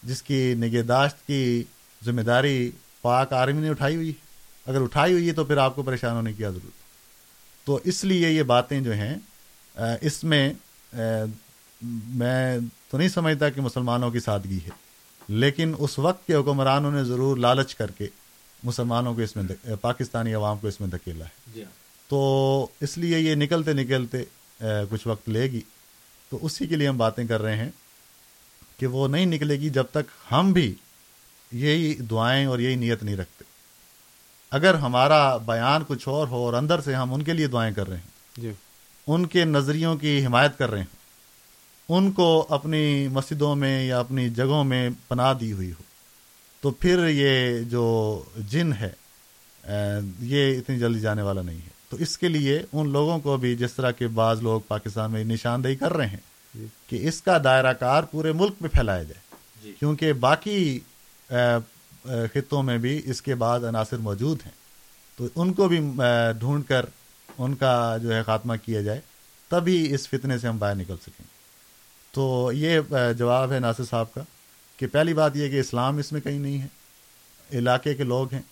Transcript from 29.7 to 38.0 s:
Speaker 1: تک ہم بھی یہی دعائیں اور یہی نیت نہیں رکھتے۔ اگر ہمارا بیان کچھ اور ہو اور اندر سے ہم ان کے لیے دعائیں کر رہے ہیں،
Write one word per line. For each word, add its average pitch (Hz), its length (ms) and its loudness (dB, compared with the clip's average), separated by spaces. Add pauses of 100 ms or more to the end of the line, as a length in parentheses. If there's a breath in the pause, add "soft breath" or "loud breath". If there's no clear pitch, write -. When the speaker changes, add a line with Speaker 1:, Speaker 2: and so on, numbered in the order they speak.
Speaker 1:
تک - 420 -6
ہم 185 200 4
بھی 139 220 2 (760)
یہی 151 420 0
دعائیں 120 520 0
اور 127 120 -2
یہی 127 160 0
نیت 117 280 -2
نہیں 104 140 -4
رکھتے۔ - 280 -10 (1080)
اگر 170 240 6
ہمارا 139 640 4
بیان 117 520 0
کچھ 131 200 -6
اور 147 200 0
ہو 123 160 -4
اور 120 80 -2
اندر 151 280 0
سے 139 140 -4
ہم 127 200 -2
ان 147 80 -4
کے 156 100 -4
لیے 156 140 0
دعائیں 113 280 -2
کر 98 140 -4
رہے 92 80 -8
ہیں، - 440 -18